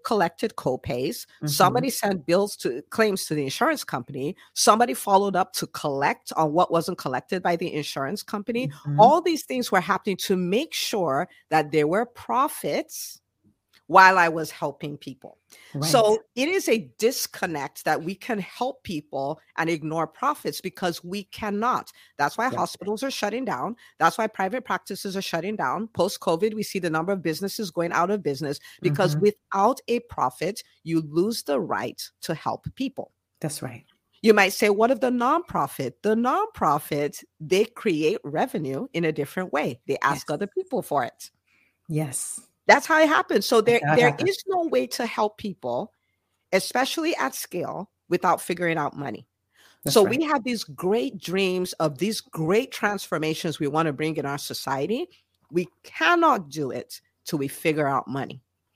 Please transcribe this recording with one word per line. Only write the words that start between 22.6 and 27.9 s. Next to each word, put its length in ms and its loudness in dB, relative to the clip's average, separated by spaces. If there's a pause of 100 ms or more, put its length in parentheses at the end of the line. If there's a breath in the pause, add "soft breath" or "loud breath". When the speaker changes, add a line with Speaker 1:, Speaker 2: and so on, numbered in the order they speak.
Speaker 1:
are 80 -4
shutting 320 -4
down. 320 -4 (220 soft breath)
That's 200 4
why 80 0
private 380 -4
practices 520 -6
are 60 -2
shutting 320 -4
down. 320 -2
Post-covid, 640 0
we 120 -4
see 160 -4
the 100 -2
number 220 0
of 100 -2
businesses 480 -4
going 220 -2